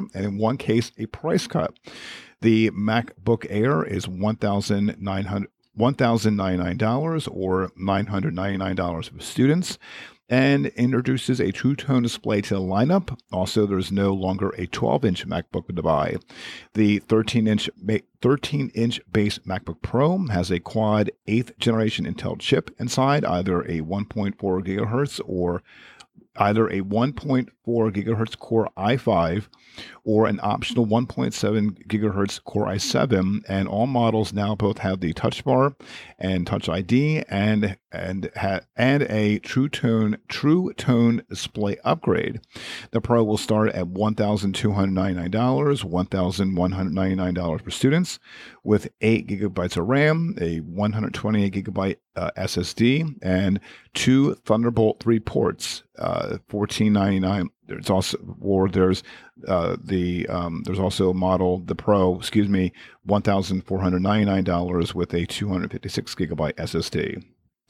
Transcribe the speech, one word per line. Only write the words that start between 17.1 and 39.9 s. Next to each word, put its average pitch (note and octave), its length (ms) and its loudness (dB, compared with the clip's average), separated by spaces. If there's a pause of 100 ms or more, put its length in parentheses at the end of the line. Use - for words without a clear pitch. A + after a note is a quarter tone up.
ma-, G#2 160 -2 (240)
thirteen-inch B2+ 800 0 (100)
base G#2 280 0
MacBook F2+ 420 -8
Pro E3 460 0
has F2+ 240 0
a F2 80 0
quad G#2+ 520 0 (160)
eighth A2+ 320 -2
generation A2 460 0
Intel F2 340 -6
chip - 300 0 (100)
inside, C3+ 460 0
either F2+ 440 0
a E2+ 120 -2
one G2 240 -4
point G2+ 320 -4
four F#2+ 240 -2
gigahertz G#2+ 640 -4
or F2 380 -2 (720)
either G#2 360 2
a G2 100 -2
one G#2+ 300 0
point C3 380 -2 (160)
four A2+ 260 2
gigahertz G#2+ 460 -2
Core A2 400 0
i G#2+ 200 2
five F#2 520 0 (540)
or A2 220 4
an G#2 160 0
optional G#2 440 0
one A2+ 200 2
point B2 280 -4
seven G#2+ 380 0 (160)
gigahertz G2+ 560 -2
Core - 240 -2
i G2 100 -2
seven, G#2 720 0
and G2 200 0
all A2 200 0
models A2+ 440 2
now G#2 240 -2
both G2+ 240 0
have F#2+ 220 -2
the E2 120 -2
Touch - 300 -4
Bar C3+ 320 2 (420)
and F#2 300 -2
Touch G#2 220 -2
I F2 120 0
D C#3 460 2
and, G#2 500 0 (140)
and F2+ 440 -6
ha-, G2 260 -2 (140)
and C3+ 280 2
a G#2+ 360 2
True C3+ 300 0
Tone, A2 480 0 (100)